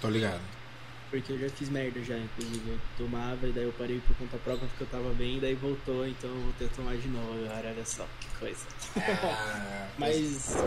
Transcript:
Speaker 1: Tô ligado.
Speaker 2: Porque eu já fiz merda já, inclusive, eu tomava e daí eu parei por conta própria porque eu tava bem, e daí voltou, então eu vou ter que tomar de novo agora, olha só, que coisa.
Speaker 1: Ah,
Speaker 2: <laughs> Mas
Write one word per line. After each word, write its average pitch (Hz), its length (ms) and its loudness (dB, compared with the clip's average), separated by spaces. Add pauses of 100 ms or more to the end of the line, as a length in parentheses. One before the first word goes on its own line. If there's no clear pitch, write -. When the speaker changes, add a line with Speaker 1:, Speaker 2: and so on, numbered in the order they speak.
Speaker 1:
Tô 113 80 2
ligado. 104 320 2 (680)
Speaker 2:
Porque 135 220 -4
eu 131 80 -2
já 135 100 0
fiz 139 200 -6
merda 127 340 -2
já, 120 140 -2
inclusive, 113 520 -4
eu 113 80 2 (200)
tomava 120 500 0
e 120 60 4
daí 120 100 2
eu 120 140 0
parei 123 280 0
por - 120 12
conta 123 220 -2
própria 123 280 0
porque - 160 -2
eu 117 40 -4
tava 123 260 0
bem, 123 240 4
e - 20 0
daí 131 160 2
voltou, 135 500 0
então 127 240 -4
eu 127 120 -6
vou 123 180 4
ter 123 80 2
que - 80 4
tomar 123 220 0
de 127 100 -2
novo 113 380 -2
agora, 110 280 -4
olha 113 120 -4
só, - 200 -4 (140)
que - 80 -8 (120)
coisa. - 260 -6 (320)
Speaker 1:
Ah, - 920 0
Speaker 2:
<laughs> - 60 -10
Mas 147 560 2 (140)